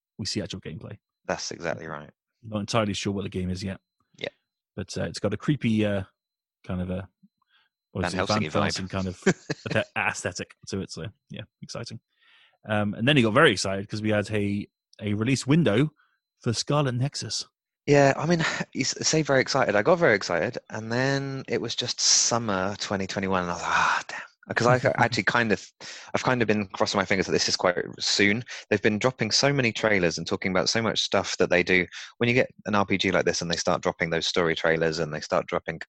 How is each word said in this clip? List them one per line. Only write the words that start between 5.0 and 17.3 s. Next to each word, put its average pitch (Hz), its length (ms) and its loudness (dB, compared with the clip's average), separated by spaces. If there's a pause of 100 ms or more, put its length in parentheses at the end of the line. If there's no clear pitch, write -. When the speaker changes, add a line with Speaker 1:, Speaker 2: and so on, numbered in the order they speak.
Speaker 1:
it's 95 160 -6
got 104 160 -2
a - 20 -2
creepy, 113 480 2
uh, 101 200 -2 (600)
kind 92 160 -4
of 90 80 -4
a, 95 200 -6 (840)
what 92 140 -4
is 85 60 -8
Speaker 2:
Van 92 100 -2
Speaker 1:
it, 98 40 -2
Van 107 160 0
Speaker 2:
Helsing-y 80 60 -2
vibe. 76 140 0
Speaker 1:
Helsing 87 260 -2
kind 95 200 -2
of 87 120 -8
Speaker 2:
<laughs> - 500 -2
Speaker 1:
aesthe-, 110 140 0 (120)
aesthetic 101 580 -4 (140)
to 98 120 -4
it. - 120 -8
So, 82 140 -8 (240)
yeah, - 120 -12 (200)
exciting. - 360 -12 (680)
Um, 104 260 0
and 113 140 -2
then 151 80 6
he 123 60 6
got 110 120 2
very 147 180 6
excited 98 360 -4
'cause 107 140 -8
we 107 80 0
had 104 200 0
a, 101 360 -2 (340)
a 104 140 -4
release 117 320 0
window 139 440 4 (500)
for 120 120 -2
Scarlet 143 400 0
Nexus. 120 540 -4 (400)